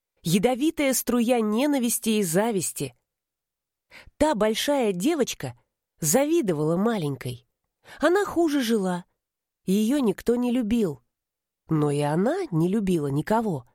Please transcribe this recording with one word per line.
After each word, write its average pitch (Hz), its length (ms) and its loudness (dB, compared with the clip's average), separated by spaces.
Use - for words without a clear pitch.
ядовитая 254 720 2
струя 240 480 2
ненависти 233 680 0
и 214 140 2
зависти. 180 720 -2
Та 302 180 2
большая 220 580 0
девочка 196 640 -4
завидовала 180 760 2
маленькой. 156 720 -4
Она 349 260 2
хуже 302 360 0
жила. 190 440 -2
Её 214 340 2
никто 233 360 0
не 247 160 0
любил. 220 500 -2
Но 147 220 2
и 143 80 0
она 190 520 0
не 165 160 2
любила 185 400 0
никого. 151 680 -2